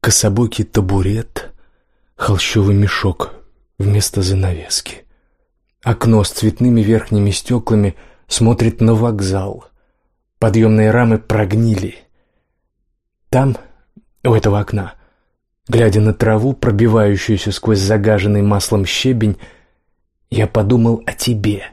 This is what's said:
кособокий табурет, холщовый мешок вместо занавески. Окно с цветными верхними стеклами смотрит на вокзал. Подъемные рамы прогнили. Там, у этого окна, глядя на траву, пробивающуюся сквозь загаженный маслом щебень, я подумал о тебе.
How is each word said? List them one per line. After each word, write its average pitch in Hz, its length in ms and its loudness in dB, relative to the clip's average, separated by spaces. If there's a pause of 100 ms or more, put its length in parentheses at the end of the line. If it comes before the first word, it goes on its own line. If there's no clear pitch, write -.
кособокий 110 600 0
табурет, 98 880 -4 (640)
холщовый 101 600 0
мешок 101 580 -2 (460)
вместо 101 420 -2
занавески. 92 840 -4 (760)
Окно 110 420 2
с - 60 -2
цветными 117 520 0
верхними 104 500 0
стеклами 107 640 -2 (320)
смотрит 113 540 0
на 113 120 4
вокзал. 98 720 -4 (720)
Подъемные 110 540 4
рамы 117 260 2
прогнили. 107 760 -2 (1300)
Там, 131 280 0 (680)
у 127 120 2
этого 104 240 2
окна, 98 340 -6 (760)
глядя 107 340 2
на 107 120 2
траву, 110 400 0
пробивающуюся 107 1000 0
сквозь 107 280 0
загаженный 104 640 0
маслом 101 420 0
щебень, 110 520 -2 (920)
я 107 160 -2
подумал 113 640 0
о - 60 -8
тебе. 104 600 -4